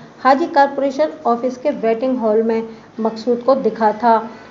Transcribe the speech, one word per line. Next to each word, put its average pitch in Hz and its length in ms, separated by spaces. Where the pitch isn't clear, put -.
हाजी 269 280
कॉरपोरेशन 277 640
ऑफिस 240 320
के 294 120
वेटिंग 226 380
हॉल 220 260
में 226 240
मकसूद 220 420
को 269 140
दिखा 214 380
था 226 360